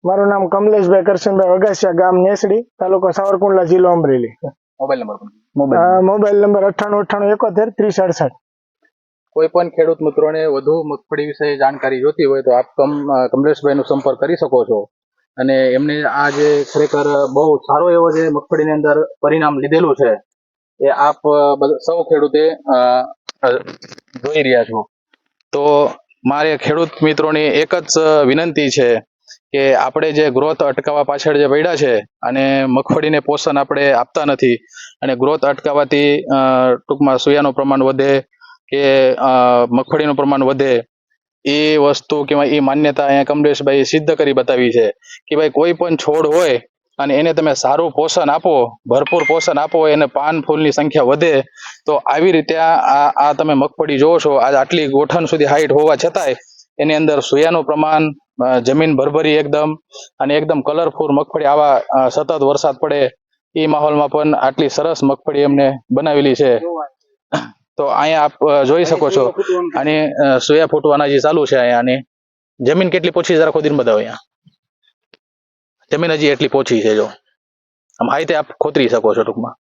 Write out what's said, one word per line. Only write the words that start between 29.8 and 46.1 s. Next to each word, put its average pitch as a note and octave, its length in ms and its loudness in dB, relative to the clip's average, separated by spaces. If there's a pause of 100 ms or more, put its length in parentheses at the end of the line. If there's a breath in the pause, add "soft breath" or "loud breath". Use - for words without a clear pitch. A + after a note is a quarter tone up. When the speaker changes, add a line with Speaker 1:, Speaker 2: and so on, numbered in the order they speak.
Speaker 2:
જે D3 180 2
ગ્રોથ D3+ 340 0
અટકાવવા D3 400 -2
પાછળ C#3+ 340 -2
જે C#3+ 100 2
પડ્યા D#3 280 0
છે C3+ 240 0
અને C3+ 680 -2
મગફળીને D3+ 540 0
પોષણ D3 380 -2
આપણે C#3 340 0
આપતા C3 340 -2
નથી C3 300 0 (460 loud breath)
અને C3+ 140 -4
ગ્રોથ C#3 300 -2
અટકાવવાથી, C#3+ 760 0
અ, C3+ 140 -4 (400)
ટૂંકમાં C#3 420 0
સોયાનું C#3+ 360 0
પ્રમાણ C3+ 300 0
વધે C3+ 380 0 (460 soft breath)
કે, C3+ 480 2
અ, C3+ 100 -4 (440)
મગફળીનું C#3+ 460 -2
પ્રમાણ C#3 280 0
વધે, C3 400 0 (600)
એ D3+ 320 0
વસ્તુ C#3+ 460 0
કે D3 120 -2
એ D3 240 0
માન્યતા C#3+ 460 0
અહીંયા C#3 180 2
કમલેશભાઈએ C#3+ 600 0
સિદ્ધ D#3 280 -2
કરી D3 220 0
બતાવી B2+ 360 0
છે A2 220 2 (360 loud breath)
કે D3+ 80 -4
ભાઈ D#3 140 0
કોઈ E3 240 0
પણ E3 220 -2
છોડ D#3 320 0